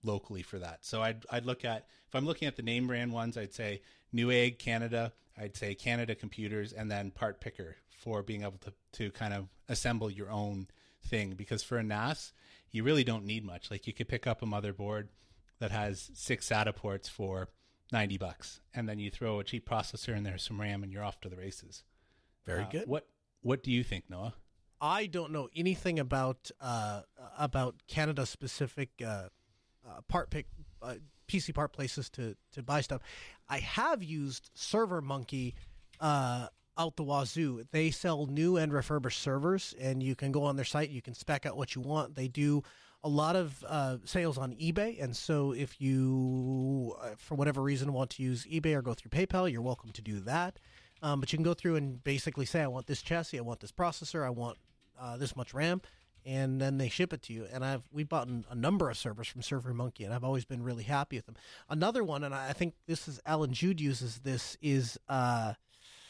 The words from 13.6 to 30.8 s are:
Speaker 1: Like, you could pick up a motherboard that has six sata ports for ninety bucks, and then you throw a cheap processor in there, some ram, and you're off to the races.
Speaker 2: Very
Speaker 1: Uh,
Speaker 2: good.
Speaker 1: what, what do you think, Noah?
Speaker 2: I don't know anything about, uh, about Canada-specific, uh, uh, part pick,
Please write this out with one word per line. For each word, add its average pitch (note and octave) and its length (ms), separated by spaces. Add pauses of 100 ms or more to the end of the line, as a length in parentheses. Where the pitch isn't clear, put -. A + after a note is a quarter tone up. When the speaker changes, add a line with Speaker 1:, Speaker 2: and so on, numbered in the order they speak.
Speaker 1:
Like, G2+ 160
you G#2+ 80
could - 140
pick - 180
up A#2 160
a A#2+ 40
motherboard G#2 640 (520)
that G#2+ 120
has G#2 420
six - 340
sata G#2+ 280
ports G2 340
for F#2 400 (420)
ninety G2+ 260
bucks, - 420 (160)
and A#2 120
then G#2 120
you G2+ 100
throw A2 300
a G2 40
cheap - 240
processor A2 480
in G#2 60
there, F#2+ 160
some G#2 240
ram, G2+ 220
and F#2+ 80
you're G#2 120
off G2 180
to F#2+ 80
the F#2 60
races. - 480 (640)
Speaker 2:
Very F#2 180
Speaker 1:
Uh, G2 60
Speaker 2:
good. E3+ 180
Speaker 1:
what, D3 200 (340)
what B2+ 220
do C3 80
you B2 120
think, F#2+ 240
Noah? F#2 280 (440)
Speaker 2:
I F#3 280
don't D#3+ 240
know C#3+ 240
anything F3 420
about, C3 540 (100)
uh, G#2+ 400 (380)
about C3 360 (120)
Canada-specific, C#3 1040 (140)
uh, G2+ 260 (580)
uh, - 200
part - 220
pick, D3+ 160 (380)